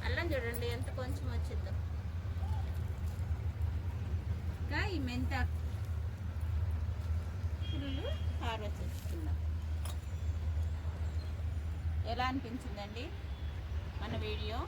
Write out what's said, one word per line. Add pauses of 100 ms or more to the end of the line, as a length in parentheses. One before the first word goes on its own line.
అల్లం
చూడండి (100)
ఎంత (120)
కొంచెం
వచ్చిందో. (3000)
ఇంకా (140)
ఈ (120)
మెంతాకు (2000)
ఫుల్ (440)
హార్వెస్ట్
చేసుకుందాం. (2750)
ఎలా
అనిపించిందండి (960)
మన (140)
వీడియో?